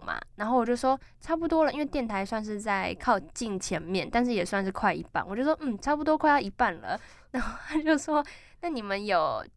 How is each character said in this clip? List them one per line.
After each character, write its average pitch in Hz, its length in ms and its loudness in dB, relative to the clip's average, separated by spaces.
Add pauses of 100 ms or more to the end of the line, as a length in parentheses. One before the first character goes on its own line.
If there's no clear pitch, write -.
嘛。 - 160 -4 (140)
然 208 140 -4
后 254 100 4
我 233 80 2
就 240 80 2
说 262 240 2 (220)
：“差 330 160 -2
不 330 100 0
多 320 180 4
了。” 277 80 4
因 277 60 -4
为 302 80 0
电 285 200 -2
台 202 180 -2
算 214 200 -4
是 208 160 -6
在 190 400 0
靠 220 180 4
近 190 400 -6
前 170 220 -4
面， 170 300 -2
但 240 140 2
是 247 100 0
也 180 100 2
算 196 200 -2
是 190 80 -2
快 196 200 2
一 156 80 -4 (120)
半。 147 140 -2
我 196 100 -8
就 247 80 0
说 311 180 2
：“嗯， 240 160 -2
差 285 160 0
不 302 80 -2
多 311 160 4
快 311 100 2
要 285 120 6
一 202 100 -4
半 208 240 0
了。” 117 260 -6 (220)
<laughs> - 80 -20
然 254 120 -2
后 - 140 -4 (100)
他 302 140 0
就 311 160 4
说 294 260 0 (380)
：“那 349 80 -4
你 269 140 -4
们 202 240 -4
有 156 360 2 (140)